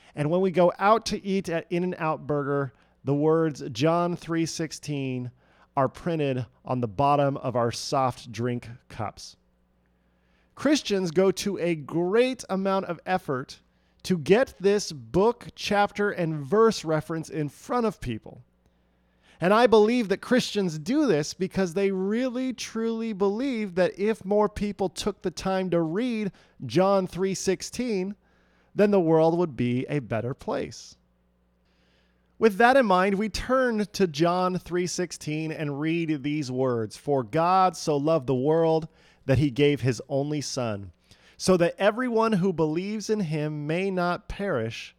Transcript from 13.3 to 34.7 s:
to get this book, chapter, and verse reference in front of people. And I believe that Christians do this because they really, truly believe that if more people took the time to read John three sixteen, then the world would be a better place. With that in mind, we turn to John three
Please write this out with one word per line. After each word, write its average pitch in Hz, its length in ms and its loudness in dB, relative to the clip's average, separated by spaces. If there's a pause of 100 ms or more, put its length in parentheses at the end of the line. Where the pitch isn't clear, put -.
to 185 160 0
get 190 440 4
this 196 320 0
book, 160 640 0
chapter, 208 540 0
and 160 280 -2
verse 196 480 2
reference 156 440 -4
in 151 200 -4
front 247 360 -4
of - 140 -4
people. - 420 -10 (1000)
And 170 120 4
I 233 140 6
believe 220 400 6
that 190 140 -2
Christians 196 580 0
do 262 260 0
this 156 280 0
because 185 400 -2
they 196 180 0
really, 240 600 -2
truly 226 580 -6
believe 208 640 -2
that 175 240 0
if 208 240 -2
more 208 240 2
people 202 400 -4
took - 340 -6
the 185 80 -4
time 190 420 -2
to 170 100 2
read 214 500 -2 (340)
John 185 420 2
three 190 280 -2
sixteen, 196 800 -4 (580)
then 208 180 4
the 196 100 6
world 160 360 4
would 160 200 -2
be 123 320 0
a 143 100 -2
better 117 340 -4
place. - 640 -10 (1400)
With 220 160 4
that 240 220 6
in 262 80 6
mind, 190 300 4
we 214 120 0
turn 240 580 0
to 190 220 0
John 175 500 0
three 175 300 -4